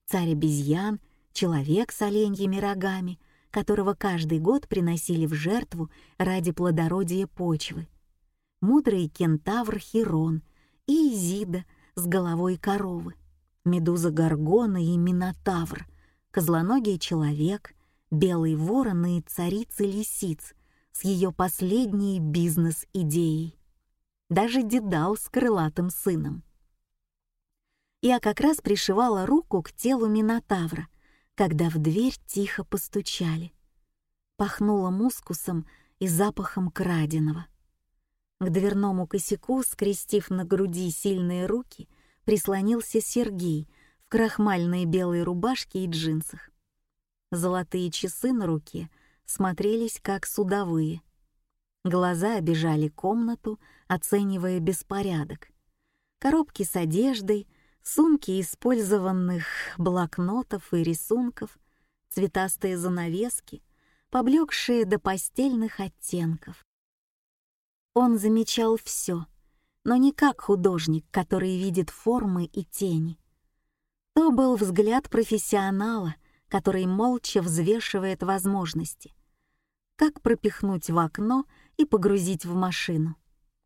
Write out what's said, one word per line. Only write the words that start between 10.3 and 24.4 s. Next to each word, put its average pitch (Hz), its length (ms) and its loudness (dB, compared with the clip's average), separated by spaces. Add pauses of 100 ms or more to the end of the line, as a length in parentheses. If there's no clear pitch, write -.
и 294 280 4
Изида 180 500 -4 (300)
с 175 120 -4
головой 175 500 0
коровы, 180 580 -4 (500)
медуза 175 460 2
Горгона 165 720 2
и 170 140 2
Минотавр, 180 880 -2 (440)
козлоногий 180 680 2
человек, 156 760 -2 (360)
белый 160 460 2
ворон 180 500 0
и 175 140 0
царица 196 640 -4
лисиц 196 680 -4 (380)
с - 120 -8
её 185 260 2
последней 196 880 0
бизнес-идеей. 165 1400 0 (760)
Даже 233 320 2